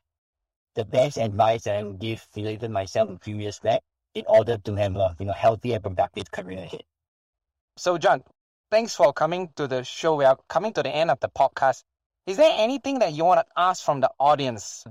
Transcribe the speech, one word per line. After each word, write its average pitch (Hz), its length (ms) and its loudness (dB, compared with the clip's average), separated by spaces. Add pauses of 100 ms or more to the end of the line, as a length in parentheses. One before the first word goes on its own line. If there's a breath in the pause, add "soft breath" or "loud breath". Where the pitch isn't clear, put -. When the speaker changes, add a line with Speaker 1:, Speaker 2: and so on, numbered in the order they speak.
(760)
Speaker 1:
the 117 80 -4
best 131 340 0
advice 113 460 2
that 104 140 -2
I 107 60 -4
would 101 160 -12
give, 113 360 -8
you 104 80 -8
know, 107 60 -4
even 110 240 -8
myself 104 360 -2
a 95 80 -14
few 104 200 -10
years 104 220 -8
back 117 220 0 (320)
in 110 140 -10
order 110 300 4
to 104 180 -6
have 98 220 -2
a, 95 220 0
you 104 60 -6
know, 98 80 -4
healthy 117 380 0
and 113 100 -4
productive 101 500 -6
career 92 280 -10
ahead. 156 240 -14 (920)
Speaker 2:
So, 180 200 -2
John, 160 260 2 (460)
thanks 220 240 0
for 151 200 4
coming 175 420 -2
to 147 120 -4
the 127 160 -2
show. 160 320 -2
We 143 100 2
are 131 120 6 (120)
coming 208 240 -2
to 156 100 0
the 131 60 -4
end 156 200 0
of 139 120 0
the - 80 -2
podcast. - 540 0 (440)
Is 190 80 -4
there 214 180 6
anything 254 460 -2
that 180 140 0
you 147 100 -2
want 175 160 6
to - 60 0 (100)
ask 180 280 0
from 143 180 0
the 127 180 4
audience 135 720 0